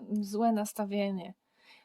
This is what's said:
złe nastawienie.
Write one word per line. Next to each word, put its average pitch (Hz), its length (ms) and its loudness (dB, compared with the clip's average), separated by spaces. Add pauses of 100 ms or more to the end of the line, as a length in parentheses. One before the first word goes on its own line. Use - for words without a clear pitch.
(240)
złe 214 280 2
nastawienie. 202 840 0 (520)